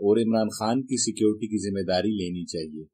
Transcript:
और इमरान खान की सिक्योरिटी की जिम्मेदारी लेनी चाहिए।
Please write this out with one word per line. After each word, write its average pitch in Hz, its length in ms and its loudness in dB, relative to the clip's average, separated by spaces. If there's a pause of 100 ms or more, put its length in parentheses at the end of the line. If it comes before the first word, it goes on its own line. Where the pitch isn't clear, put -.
और 104 180 6
इमरान 110 280 2
खान 110 340 -2
की 131 160 -4
सिक्योरिटी 107 480 2
की 107 120 -2
जिम्मेदारी 98 520 0
लेनी 90 340 -4
चाहिए। 78 500 -8